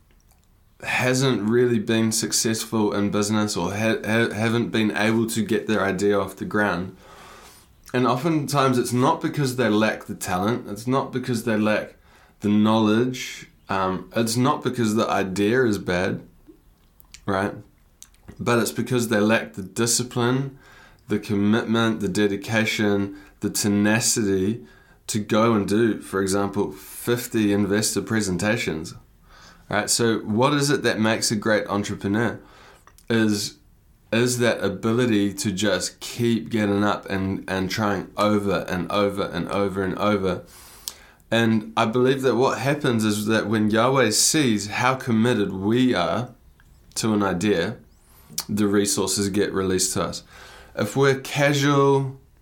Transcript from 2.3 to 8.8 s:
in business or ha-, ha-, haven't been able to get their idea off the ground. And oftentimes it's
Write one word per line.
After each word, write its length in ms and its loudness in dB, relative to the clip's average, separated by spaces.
in 160 0
business 480 0
or 160 -4
ha-, 320 -2
ha-, 280 0
haven't 360 0
been 260 0
able 320 2
to 140 -2
get 260 -2
their 140 0
idea 380 2
off 160 -4
the 100 -8
ground. 500 -2
And 120 2
oftentimes 720 0
it's 160 0